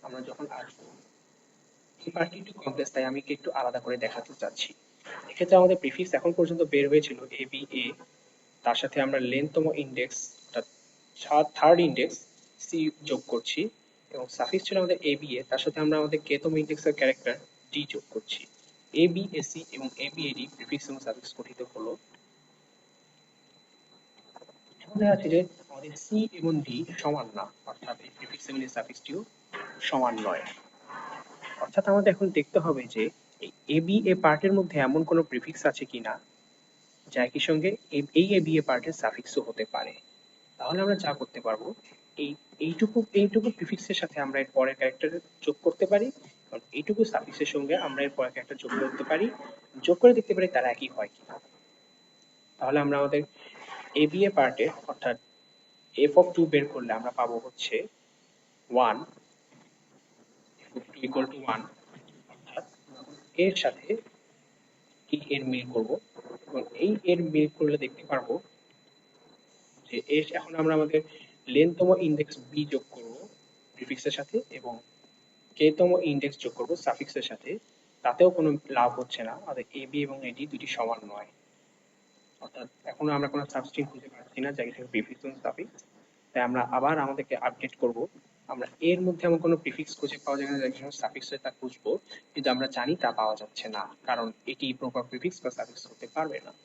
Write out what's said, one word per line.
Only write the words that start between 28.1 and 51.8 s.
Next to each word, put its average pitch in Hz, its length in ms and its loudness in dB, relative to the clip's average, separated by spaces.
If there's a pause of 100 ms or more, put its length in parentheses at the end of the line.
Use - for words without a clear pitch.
প্রিফিক্স - 320 -16
এবং 135 160 -6
এই 127 120 -12
সাফিক্সটিও 127 420 -10 (680)
সমান 127 240 2 (140)
নয়। 85 160 -2 (1200)
অর্থাৎ - 280 0
আমাদের 202 240 6
এখন 196 120 0 (100)
দেখতে 147 280 0
হবে 139 180 0 (120)
যে 110 80 0 (420)
এই - 60 -14 (240)
এ - 20 6 (100)
বি 202 100 4 (140)
এ - 20 6 (100)
পার্টের 160 340 6
মধ্যে 170 200 0 (100)
এমন 151 220 4
কোনো 165 120 4 (100)
প্রিফিক্স 127 300 -6 (100)
আছে 139 200 -8
কিনা 113 220 -8 (1000)
যা 131 140 0
একই 143 200 -4
সঙ্গে 160 220 4 (280)
এ-, 143 220 -2
এই 185 80 6 (100)
এ - 80 8
বি 160 160 0
এ - 80 -2
পার্টের 131 320 0
সাফিক্সও - 460 -4
হতে 113 160 -6 (100)
পারে। - 200 -6 (640)
তাহলে 156 260 -2
আমরা 196 200 2
যা 147 160 0
করতে 120 280 -10
পারবো, 110 200 -4 (560)
এই, 143 80 -6 (340)
এইটুকু, 208 320 0 (220)
এইটুকু 208 280 4 (100)
প্রিফিক্সের 180 440 -4
সাথে 160 240 -6
আমরা 135 180 -4
এর 131 120 -6
পরের 135 240 2
ক্যারেক্টার 131 300 0 (360)
যোগ 151 100 0 (100)
করতে 170 260 2
পারি, 208 160 4 (400)
এবং 117 120 -12 (180)
এইটুকু 214 240 0 (120)
সাফিক্সের - 400 -4
সঙ্গে 143 220 0 (100)
আমরা 139 200 -4
এর 139 120 -4
পরের 127 160 -2
ক্যারেক্টার 131 300 -12
যোগ 123 80 -8 (120)
করতে 131 280 -6
পারি। 170 140 2 (600)
যোগ 175 140 6
করে 247 160 12
দেখতে 208 200 0
পারি 185 180 4
তারা 123 180 4
একই 131 220 -6
হয় 107 200 -6
কিনা। - 200 -18 (1200)